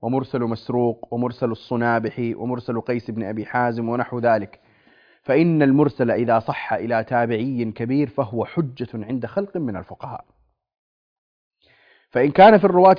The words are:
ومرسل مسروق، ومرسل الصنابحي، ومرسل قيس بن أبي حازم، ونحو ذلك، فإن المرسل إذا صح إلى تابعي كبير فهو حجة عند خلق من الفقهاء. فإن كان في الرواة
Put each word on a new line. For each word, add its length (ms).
ومرسل 380
مسروق، 720
ومرسل 360
الصنابحي، 840
ومرسل 460
قيس 300
بن 120
أبي 240
حازم، 420
ونحو 300
ذلك، 420
فإن 400
المرسل 480
إذا 280
صح 340
إلى 320
تابعي 600
كبير 440
فهو 360
حجة 500
عند 320
خلق 300
من 200
الفقهاء. 480
فإن 200
كان 280
في 60
الرواة 340